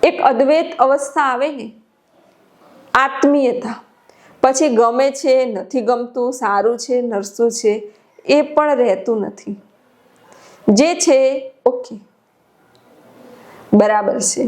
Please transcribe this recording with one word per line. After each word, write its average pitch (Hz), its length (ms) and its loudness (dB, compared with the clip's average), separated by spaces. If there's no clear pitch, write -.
એક 349 80 -2
અદ્વૈત 285 400 0
અવસ્થા 277 460 -2
આવે 254 220 -4
ને, 233 140 -12
આત્મીયતા, 269 840 0
પછી 262 340 2
ગમે 240 360 2
છે, 269 200 0
નથી 233 420 -6
ગમતું, 240 440 -2
સારું 226 460 0
છે, 247 240 -6
નરસું 226 480 -2
છે, 220 220 -2
એ 277 180 2
પણ 294 400 0
રહેતું 214 360 0
નથી. - 260 -14
જે 233 240 4
છે 269 140 4
ઓકે, - 320 -2
બરાબર 208 460 2
છે. - 180 -4